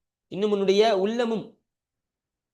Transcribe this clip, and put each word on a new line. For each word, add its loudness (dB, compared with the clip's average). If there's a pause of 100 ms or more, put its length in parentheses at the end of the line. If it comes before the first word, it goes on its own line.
(280)
இன்னும் -4
உன்னுடைய 2
உள்ளமும், -4 (960)